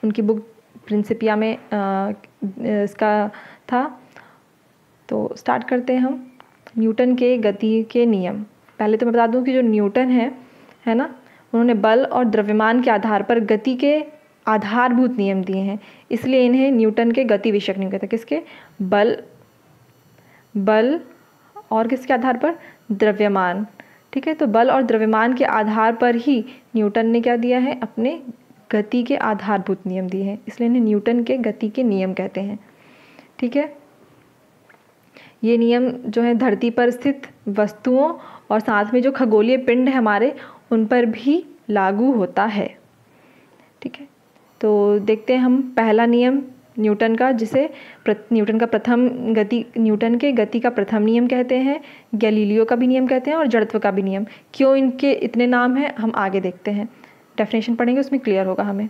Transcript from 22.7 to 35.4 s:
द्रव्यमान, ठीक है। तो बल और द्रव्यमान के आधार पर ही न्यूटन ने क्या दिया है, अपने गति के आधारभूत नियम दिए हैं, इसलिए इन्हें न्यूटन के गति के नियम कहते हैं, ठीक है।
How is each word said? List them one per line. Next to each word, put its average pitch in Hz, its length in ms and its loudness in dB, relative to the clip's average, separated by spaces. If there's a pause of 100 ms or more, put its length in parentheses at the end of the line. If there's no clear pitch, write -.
द्रव्यमान, 202 720 0 (460)
ठीक 269 160 -4
है। 320 60 -2
तो 311 120 0
बल 226 240 4
और 269 120 2
द्रव्यमान 220 520 2
के 254 100 0
आधार 220 500 0
पर 240 220 2
ही 233 280 0 (320)
न्यूटन 214 300 0
ने 233 140 2
क्या 240 160 0
दिया 247 220 0
है, 254 220 -2
अपने 240 420 -4 (500)
गति 214 300 0
के 254 140 -2
आधारभूत 202 680 -4
नियम 185 220 -4
दिए 190 160 -4
हैं, 202 140 -6 (100)
इसलिए 233 200 -4
इन्हें 240 140 2
न्यूटन 220 420 0
के 262 140 -2
गति 214 300 -4
के 254 140 -4
नियम 190 320 0
कहते 190 260 -6
हैं, 208 180 -8 (800)
ठीक 247 180 -4
है। 302 200 -4 (1700)